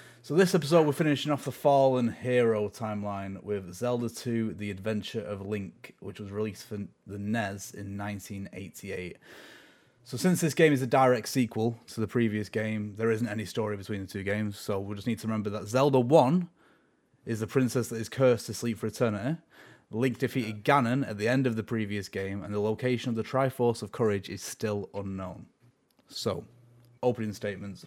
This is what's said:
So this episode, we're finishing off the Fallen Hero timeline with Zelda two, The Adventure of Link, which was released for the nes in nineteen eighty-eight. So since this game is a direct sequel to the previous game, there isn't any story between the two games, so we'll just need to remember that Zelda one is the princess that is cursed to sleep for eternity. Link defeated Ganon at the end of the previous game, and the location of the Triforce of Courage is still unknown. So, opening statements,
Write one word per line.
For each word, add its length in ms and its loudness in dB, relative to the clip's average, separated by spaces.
So 140 -4
this 180 6
episode, 320 6
we're 60 4
finishing 400 0
off 140 -2
the 40 -2
Fallen 640 4
Hero 560 2
timeline 720 -6
with 320 -6
Zelda 360 -2
two, 440 -2
The 160 -6
Adventure 520 -4
of 220 -8
Link, 540 -8
which 220 -12
was 100 -10
released 340 -6
for 140 -10
the 100 -8
nes 560 -4
in 220 -10
nineteen 560 -8
eighty-eight. 680 -10
So 120 -6
since 240 2
this 100 2
game 220 8
is 80 2
a 40 0
direct 440 4
sequel 560 0
to 160 -8
the 40 0
previous 440 0
game, 480 -4
there 120 2
isn't 160 0
any 200 -6
story 320 -4
between 240 -6
the 40 -8
two 160 -6
games, 360 -2
so 200 -2
we'll 180 -6
just 100 -12
need 140 0
to 60 -8
remember 220 -2
that 180 -6
Zelda 320 4
one 520 6
is 160 -4
the 60 -2
princess 420 0
that 80 -8
is 140 -8
cursed 340 4
to 80 -8
sleep 240 -4
for 100 -4
eternity. 520 0
Link 280 0
defeated 440 -2
Ganon 460 4
at 80 -6
the 100 -2
end 200 4
of 100 0
the 60 0
previous 480 -4
game, 340 -6
and 80 -8
the 80 -2
location 480 0
of 60 -2
the 80 -2
Triforce 600 0
of 100 -10
Courage 360 0
is 140 -10
still 500 -4
unknown. 540 -8
So, 360 -4
opening 300 0
statements, 540 -8